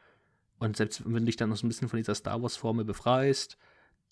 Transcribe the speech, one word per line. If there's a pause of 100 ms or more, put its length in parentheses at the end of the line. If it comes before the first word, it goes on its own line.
(600)
Und
selbst
wenn
du
dich
dann
noch
so
ein
bisschen
von
dieser
Star
Wars-Formel
befreist, (540)